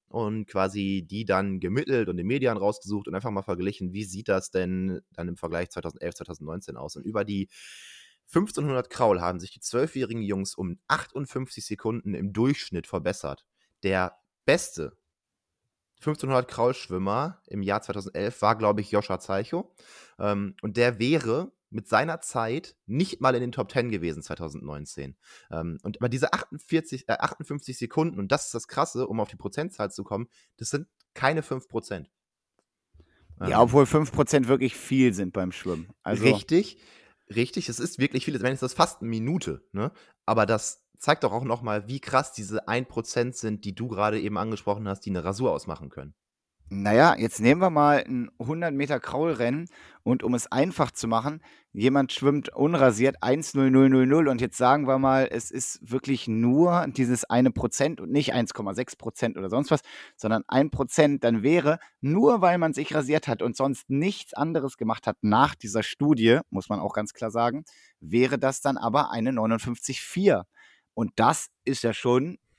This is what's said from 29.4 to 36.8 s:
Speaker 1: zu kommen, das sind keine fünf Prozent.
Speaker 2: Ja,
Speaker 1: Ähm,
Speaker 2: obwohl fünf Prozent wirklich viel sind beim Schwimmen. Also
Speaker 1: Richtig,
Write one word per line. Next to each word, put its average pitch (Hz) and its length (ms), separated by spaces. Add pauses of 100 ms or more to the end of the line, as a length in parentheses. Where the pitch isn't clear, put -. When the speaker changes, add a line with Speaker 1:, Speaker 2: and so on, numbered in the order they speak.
Speaker 1:
zu 101 120
kommen, 107 240 (300)
das 123 120
sind 147 180 (260)
keine 151 300
fünf - 240
Prozent. 98 420 (1300)
Speaker 2:
Ja, 95 80
Speaker 1:
Ähm, 110 120
Speaker 2:
obwohl 123 260
fünf 156 260
Prozent 139 360
wirklich 131 280
viel 131 380
sind 92 200
beim 92 180
Schwimmen. 87 380 (140)
Also 104 200
Speaker 1:
Richtig, 151 540 (560)